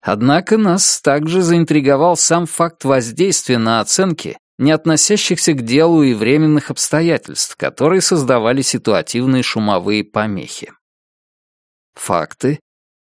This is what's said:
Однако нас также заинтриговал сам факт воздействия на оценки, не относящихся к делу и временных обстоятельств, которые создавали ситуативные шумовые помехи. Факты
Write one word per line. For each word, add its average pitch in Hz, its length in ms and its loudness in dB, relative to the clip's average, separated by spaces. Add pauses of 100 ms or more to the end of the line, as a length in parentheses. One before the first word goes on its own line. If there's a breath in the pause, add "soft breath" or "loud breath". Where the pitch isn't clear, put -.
Однако 135 540 0
нас 196 460 0
также 156 400 0
заинтриговал 160 760 2
сам 170 300 0
факт - 400 -4
воздействия 131 720 0
на 113 220 0
оценки, 160 580 -2 (180)
не 139 140 0
относящихся 160 840 0
к 135 100 -2
делу 156 400 2
и 131 120 2
временных 147 560 2
обстоятельств, - 880 -4
которые 160 440 0
создавали 131 640 0
ситуативные 123 800 -2
шумовые 104 640 -2
помехи. - 680 -6 (1200)
Факты - 640 -2 (420)